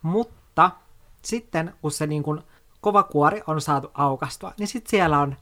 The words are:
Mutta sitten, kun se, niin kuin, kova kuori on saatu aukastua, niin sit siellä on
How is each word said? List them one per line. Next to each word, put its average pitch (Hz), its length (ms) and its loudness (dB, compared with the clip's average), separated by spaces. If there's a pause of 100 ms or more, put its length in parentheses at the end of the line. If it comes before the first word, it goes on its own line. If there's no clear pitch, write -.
Mutta 180 680 2 (520)
sitten, 185 600 -6
kun 151 80 -2
se, 151 160 -4
niin 151 160 -2
kuin, 151 180 -2 (400)
kova 202 220 4
kuori 165 440 2
on 156 140 -2
saatu 139 340 -2
aukastua, 143 640 -4
niin 208 100 -6
sit - 180 -10
siellä 170 320 2
on 139 240 -2